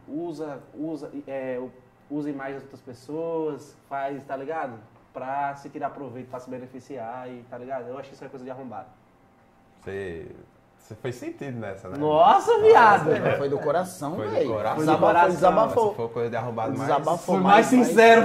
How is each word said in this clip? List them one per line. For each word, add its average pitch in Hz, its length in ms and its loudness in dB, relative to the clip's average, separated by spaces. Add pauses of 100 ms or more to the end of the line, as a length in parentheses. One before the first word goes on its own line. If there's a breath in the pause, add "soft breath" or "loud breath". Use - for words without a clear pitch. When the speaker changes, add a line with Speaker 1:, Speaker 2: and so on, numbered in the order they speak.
Speaker 1:
usa, 151 520 -10 (140)
usa, 156 380 -10 (160)
é, 131 320 -8 (500)
usa 147 200 -6
imagem 139 260 -10
das 135 80 -14
outras - 180 -20
pessoas, 156 960 -8 (120)
faz, 139 360 -8
tá 139 100 -10
ligado? 139 380 -8 (400)
Pra 139 420 -6
se 143 140 -18
tirar 143 220 -8
proveito, 127 380 -14
pra 127 100 -12
se 127 100 -18
beneficiar, 127 800 -14
e, 123 200 -18
tá 123 80 -16
ligado? 127 320 -10
Eu 131 80 -12
acho - 120 -16
que - 60 -20
isso - 100 -20
é - 20 -16
coisa 131 180 -18
de 131 60 -12
arrombado. 123 360 -14 (920)
Speaker 2:
Você, 95 460 -10 (500)
você - 180 -20
fez 120 200 -8
sentido 143 440 -10
nessa, 98 300 -12
né? 127 80 -10
Speaker 1:
Nossa, 160 540 4
Speaker 2:
Nossa, 427 120 4
Speaker 1:
viado! 214 480 8
Speaker 2:
é. - 260 0
Speaker 3:
Foi 139 120 -2
do 139 80 -4
coração, 156 580 -4
Speaker 2:
Foi - 100 -6
do - 60 -6
Speaker 3:
velho. 147 200 -2
Speaker 2:
coração. 110 240 -4
Speaker 1:
Foi 156 100 -2
do 156 60 2
Speaker 3:
Desabafou, - 160 2
Speaker 1:
coração. 175 280 4
Speaker 3:
desabafou. 202 540 2
Speaker 2:
Se 202 60 -6
for 117 140 -6
coisa 117 200 -4
de 113 60 -6
arrombado, 113 420 -6
mais 110 100 -6
Speaker 3:
Desabafou 151 300 0
Speaker 1:
Foi 185 260 -2
Speaker 3:
mais, - 0 -
Speaker 1:
mais 202 300 6
Speaker 3:
mais, 254 140 6
Speaker 1:
sincero, 226 380 8